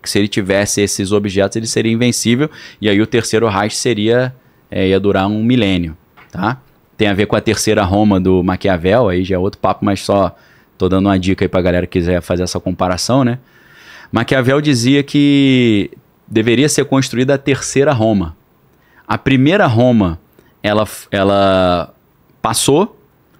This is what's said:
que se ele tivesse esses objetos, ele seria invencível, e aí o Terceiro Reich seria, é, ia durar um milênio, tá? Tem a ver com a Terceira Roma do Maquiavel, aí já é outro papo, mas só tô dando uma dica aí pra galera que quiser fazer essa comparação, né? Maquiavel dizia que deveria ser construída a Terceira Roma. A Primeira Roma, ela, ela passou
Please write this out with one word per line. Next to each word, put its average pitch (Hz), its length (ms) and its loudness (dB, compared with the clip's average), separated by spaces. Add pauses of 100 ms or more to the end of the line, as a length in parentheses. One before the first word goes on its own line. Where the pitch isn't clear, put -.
que - 80 -10
se - 80 -2
ele 104 100 0
tivesse 101 540 -2
esses 98 280 -2
objetos, 101 460 -2
ele 113 100 -4
seria 113 240 -2
invencível, 120 600 0 (300)
e 104 80 -2
aí 101 120 2
o 110 60 0
Terceiro 113 420 0
Reich 104 260 -2
seria, 120 600 -2 (360)
é, 95 180 -2
ia 95 120 2
durar 95 260 0
um 107 160 -2
milênio, 98 540 0 (340)
tá? 107 300 -4 (380)
Tem 107 100 2
a 101 60 0
ver 101 120 0
com - 80 -2
a 107 60 0
Terceira 107 420 0
Roma 98 380 2
do 92 220 2
Maquiavel, 92 680 0
aí 92 160 -2
já 92 120 -2
é - 20 -2
outro 98 200 -4
papo, - 260 -2
mas 98 180 -2
só 98 340 0 (400)
tô 92 100 -2
dando 95 200 0
uma 95 120 2
dica 92 260 -2
aí 90 40 -2
pra 92 140 -2
galera 87 240 0
que - 120 -4
quiser 87 220 0
fazer 90 220 -4
essa 90 180 -6
comparação, 92 640 -2
né? 120 140 -2 (720)
Maquiavel 131 500 0
dizia 139 420 2
que 135 880 2 (380)
deveria 113 400 2
ser 143 160 0
construída 131 500 0
a 135 40 -2
Terceira 139 540 0
Roma. 107 440 0 (720)
A 107 80 -4
Primeira 143 500 2
Roma, 113 520 2 (440)
ela, 104 240 0 (240)
ela 98 840 2 (480)
passou 139 560 0 (420)